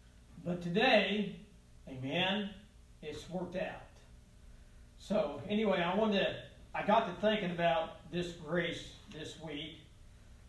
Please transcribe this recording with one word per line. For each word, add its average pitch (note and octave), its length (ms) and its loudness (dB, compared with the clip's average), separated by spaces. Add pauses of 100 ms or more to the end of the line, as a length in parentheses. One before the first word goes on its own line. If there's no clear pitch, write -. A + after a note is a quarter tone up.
(440)
But F3 180 -2
today, G3+ 720 4 (520)
amen, F3+ 640 0 (500)
it's D3+ 280 -10
worked F3 260 -6
out. - 260 -6 (1160)
So - 500 0
anyway, G3+ 340 4
I F3 140 2
wanted G#3 240 4
to, E3 160 2 (380)
I - 120 -2
got G#3+ 220 6
to F3 140 -6
thinking G#3 300 2
about E3 600 0
this F3 220 -4
grace E3 600 -4 (200)
this D#3 280 -10
week. D3+ 380 -8 (680)